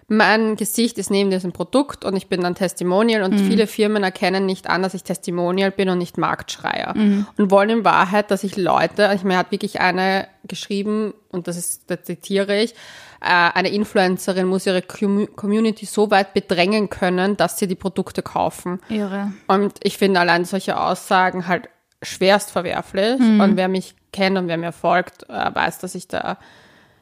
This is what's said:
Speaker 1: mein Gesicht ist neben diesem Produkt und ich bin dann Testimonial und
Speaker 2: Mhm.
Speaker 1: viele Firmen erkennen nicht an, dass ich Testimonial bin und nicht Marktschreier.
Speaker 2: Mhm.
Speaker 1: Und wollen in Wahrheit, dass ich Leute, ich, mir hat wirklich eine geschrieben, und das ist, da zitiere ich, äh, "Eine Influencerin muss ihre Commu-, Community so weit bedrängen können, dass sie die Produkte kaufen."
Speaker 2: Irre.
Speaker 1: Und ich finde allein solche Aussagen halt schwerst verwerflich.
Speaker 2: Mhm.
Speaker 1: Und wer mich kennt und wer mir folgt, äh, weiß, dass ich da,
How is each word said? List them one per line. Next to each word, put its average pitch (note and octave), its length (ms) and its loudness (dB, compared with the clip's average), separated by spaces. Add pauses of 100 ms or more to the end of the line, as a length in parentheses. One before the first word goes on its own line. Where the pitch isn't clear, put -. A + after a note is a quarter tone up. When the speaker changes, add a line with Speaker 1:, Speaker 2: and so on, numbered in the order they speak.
Speaker 1:
mein G#3+ 460 4
Gesicht A3+ 440 -2
ist G3 120 -4
neben G3 200 2
diesem F#3 200 -2
Produkt B3+ 540 -2
und G3 100 -2
ich - 140 -6
bin F#3 100 -2
dann F3+ 160 -2
Testimonial G3 680 0
und F#3+ 100 0
Speaker 2:
Mhm. G3+ 120 4
Speaker 1:
viele G3 220 2
Firmen G#3 360 0
erkennen F#3+ 420 0
nicht F#3+ 240 -4
an, E3+ 120 2
dass F#3+ 120 -2
ich F#3 100 -10
Testimonial F3+ 640 -2
bin F#3+ 200 -2
und F3+ 80 2
nicht F3 200 -4
Marktschreier. - 800 -4
Speaker 2:
Mhm. G#3 320 2 (100)
Speaker 1:
Und G3+ 140 2
wollen G3+ 180 6
in A3+ 140 0
Wahrheit, F#3 480 2
dass G3 140 -2
ich F#3 100 -4
Leute, E3+ 580 2
ich, F#3+ 120 -2
mir F#3 120 2
hat F3+ 140 -2
wirklich G3 300 -6
eine F#3 480 0 (180)
geschrieben, G#3 680 -4 (200)
und F3 160 -6
das F3 80 -6
ist, - 340 -10
da F3 100 -8
zitiere G3 560 -2
ich, A#3 140 0 (480)
äh, - 60 -8 (280)
"Eine F3+ 140 0
Influencerin F#3 800 0
muss F#3 180 -2
ihre F#3 160 2
Commu-, G3+ 540 -2
Community G#3+ 500 -2
so G#3 240 0
weit G3+ 240 2
bedrängen G3 560 0
können, F#3 460 0
dass - 240 0
sie G3+ 80 -2
die F#3 80 -2
Produkte - 460 -6
kaufen." - 680 -4
Speaker 2:
Irre. G3+ 460 -4 (140)
Speaker 1:
Und G3 260 2 (100)
ich G3 140 -2
finde F#3+ 240 4
allein F3 240 2
solche F#3+ 340 -4
Aussagen F#3 720 0
halt F3 180 -2 (340)
schwerst G3+ 500 2
verwerflich. F#3+ 680 -2
Speaker 2:
Mhm. A3 220 6
Speaker 1:
Und G3+ 160 4
wer F#3 100 0
mich F#3 260 -4 (200)
kennt G3 240 0
und F3+ 100 -2
wer E3 100 -2
mir E3+ 140 -4
folgt, F3 580 -2
äh, - 240 -4
weiß, - 260 -2
dass F3+ 160 -12
ich F3+ 120 -14
da, - 300 -6 (640)